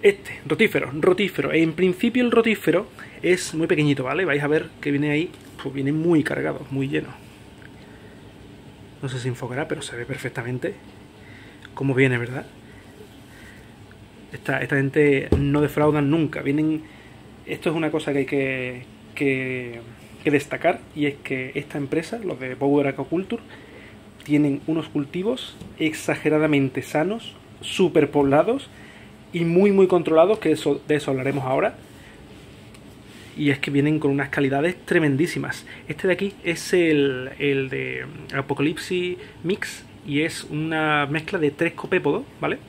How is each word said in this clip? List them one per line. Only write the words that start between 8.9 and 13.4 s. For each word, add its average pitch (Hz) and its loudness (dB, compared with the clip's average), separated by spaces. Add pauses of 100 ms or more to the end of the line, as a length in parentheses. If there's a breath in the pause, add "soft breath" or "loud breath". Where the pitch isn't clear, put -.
No 139 -6
sé 127 -6
si 120 -6
enfocará, 127 -6
pero 151 -6
se - -12
ve 120 -8
perfectamente 123 -6 (1000 loud breath)
cómo 139 -2
viene, 127 4
¿verdad? 120 -6 (1900 loud breath)